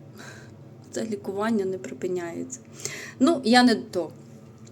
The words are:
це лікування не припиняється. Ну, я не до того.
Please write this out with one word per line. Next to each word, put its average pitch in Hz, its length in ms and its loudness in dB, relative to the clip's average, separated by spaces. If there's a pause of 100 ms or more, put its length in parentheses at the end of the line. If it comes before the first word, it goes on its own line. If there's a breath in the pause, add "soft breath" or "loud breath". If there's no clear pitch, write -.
(920 loud breath)
це - 140 -6
лікування 208 600 -2
не 190 140 -4
припиняється. 170 840 -8 (580 loud breath)
Ну, 277 260 4
я 247 180 8
не 240 120 8
до 185 80 -4
того. 160 300 -6 (600)